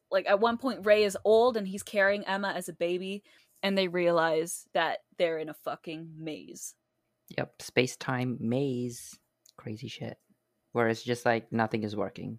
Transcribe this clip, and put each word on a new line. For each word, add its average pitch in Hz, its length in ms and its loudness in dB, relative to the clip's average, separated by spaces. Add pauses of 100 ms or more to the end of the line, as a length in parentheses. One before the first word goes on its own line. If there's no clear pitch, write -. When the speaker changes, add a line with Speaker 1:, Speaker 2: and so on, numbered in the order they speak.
(100)
Speaker 1:
like, 190 180 0
at 196 120 4
one 233 180 2
point 202 280 -4
Ray 214 180 8
is 196 200 0
old 226 320 6
and 208 100 -2
he's 196 160 -8
carrying 202 420 2
Emma 196 280 -2
as 180 160 -6
a 175 40 -8
baby, 180 520 -4 (380)
and 196 140 2
they 190 120 2
realize 170 840 2
that 165 260 0 (180)
they're 165 200 0
in 156 100 -6
a 151 60 -12
fucking 160 640 -10
maze. - 580 -12 (640)
Speaker 2:
Yep, - 260 -6
space-time 127 800 -2
maze. 123 760 -4 (380)
Crazy 113 320 -12
shit. 123 300 -12 (540)
Where 117 160 2
it's 113 140 -2
just, 123 240 -2
like, 113 260 2
nothing 113 320 0
is 104 120 -6
working. 98 420 -6